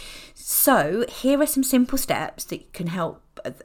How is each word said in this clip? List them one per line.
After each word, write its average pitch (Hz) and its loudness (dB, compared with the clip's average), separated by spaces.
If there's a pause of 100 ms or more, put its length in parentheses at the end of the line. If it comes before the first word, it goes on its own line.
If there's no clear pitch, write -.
(340)
So 214 2
here 277 2
are 294 2
some 269 0
simple 254 2
steps - -2
that - -12
can 170 -6
help. 170 -6 (420)